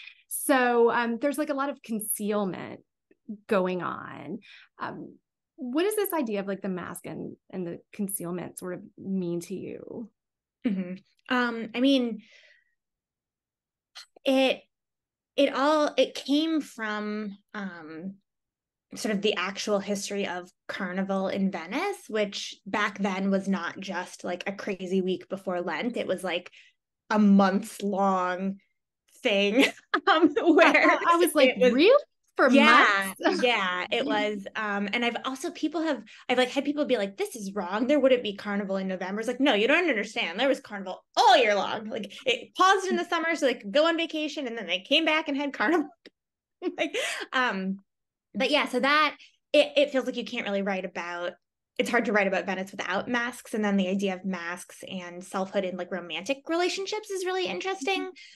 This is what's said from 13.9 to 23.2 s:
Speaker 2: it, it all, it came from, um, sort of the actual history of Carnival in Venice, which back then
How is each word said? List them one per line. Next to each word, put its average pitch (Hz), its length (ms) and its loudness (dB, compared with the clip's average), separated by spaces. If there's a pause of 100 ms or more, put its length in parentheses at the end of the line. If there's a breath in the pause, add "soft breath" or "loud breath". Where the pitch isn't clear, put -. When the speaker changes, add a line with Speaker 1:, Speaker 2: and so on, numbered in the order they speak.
Speaker 2:
it, 262 360 2 (760)
it 277 180 4
all, 294 440 2
it 262 180 2
came 311 460 0
from, 208 760 -6 (160)
um, 175 600 -10 (800)
sort - 200 -4
of 196 60 -4
the 208 140 0
actual 196 440 -2
history 202 480 -4
of 180 240 -10 (160)
Carnival 190 600 -2
in 190 240 0
Venice, 240 580 -6
which 208 460 -4 (100)
back 208 340 -2
then 196 320 0